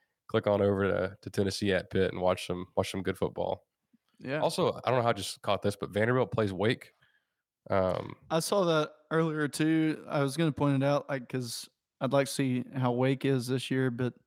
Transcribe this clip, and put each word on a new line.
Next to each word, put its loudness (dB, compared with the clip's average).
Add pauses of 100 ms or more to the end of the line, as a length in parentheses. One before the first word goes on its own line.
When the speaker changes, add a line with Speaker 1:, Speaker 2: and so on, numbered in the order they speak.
(280)
Speaker 1:
click 0
on 4
over 4
to, -2
to -12
Tennessee 0
at -2
Pitt 2
and -8
watch 0
some, -6 (100)
watch -2
some -6
good -2
football. -4 (520)
Speaker 2:
Yeah. -4
Speaker 1:
Also, 0 (120)
I 0
don't 2
know 2
how 4
I 4
just -8
caught -2
this, 0
but -6
Vanderbilt 2
plays 0
Wake. -2 (760)
Um, 0 (140)
Speaker 2:
I 0
saw 2
that 2 (200)
earlier 0
too. 2
I 0
was -2
gonna 2
point 2
it 2
out, 0
like, -6
'cause -6 (320)
I'd 0
like 4
to -8
see 0 (100)
how 2
Wake 2
is 0
this -4
year, 2
but -2 (140)